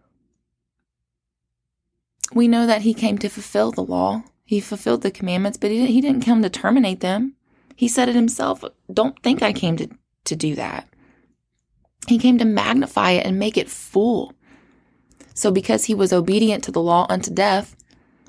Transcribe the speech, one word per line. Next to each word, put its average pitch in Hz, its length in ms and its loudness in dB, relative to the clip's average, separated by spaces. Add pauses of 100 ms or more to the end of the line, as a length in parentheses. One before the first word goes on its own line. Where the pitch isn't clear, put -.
(2250)
we 240 160 4
know 233 180 2
that 220 160 2
he 220 120 2
came 208 240 -2
to 202 100 -4
fulfill 208 420 -2
the 202 140 -6
law. 190 400 -2 (200)
He 208 160 -2
fulfilled 226 420 -4
the 196 80 -2
commandments, 185 480 -4
but 208 120 -2
he 220 80 0
didn't, 254 120 2
he 240 100 4
didn't 269 240 0
come 233 180 4
to 196 60 0
terminate 196 520 0
them. 214 340 -2 (420)
He 240 100 0
said 240 220 2
it 240 60 0
himself, - 500 0 (280)
"Don't 220 300 -2
think 254 200 0
I 208 100 0
came 165 240 -2
to, - 120 -6 (360)
to - 100 -6
do 156 200 -2
that." - 340 -8 (1200)
He 240 100 4
came 240 200 4
to 226 80 2
magnify 208 640 2
it 180 160 2
and 190 120 -2
make 208 200 -2
it - 100 -2
full. - 640 -2 (1040)
So - 160 0
because 202 340 0
he 214 100 -2
was 196 180 2
obedient 196 520 2
to - 80 -8
the - 80 -2
law 170 300 2
unto 185 200 -2
death, 196 460 0 (520)